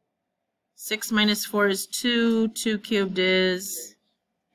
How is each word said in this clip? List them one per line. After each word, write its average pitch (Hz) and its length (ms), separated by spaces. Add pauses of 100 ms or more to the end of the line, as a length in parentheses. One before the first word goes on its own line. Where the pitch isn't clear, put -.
(800)
Six - 320
minus 208 320
four 208 240
is 196 200
two, 233 640
two 220 280
cubed 196 400
is 185 760 (600)